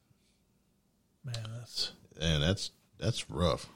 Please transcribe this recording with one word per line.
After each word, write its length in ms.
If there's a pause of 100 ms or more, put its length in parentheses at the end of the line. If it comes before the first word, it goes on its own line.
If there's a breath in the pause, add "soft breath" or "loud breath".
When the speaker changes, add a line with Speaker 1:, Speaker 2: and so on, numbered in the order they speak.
(1200)
Speaker 1:
man, 240 (100)
that's 340 (280)
Speaker 2:
Man, 220
that's, 300 (280)
that's 300
rough. 460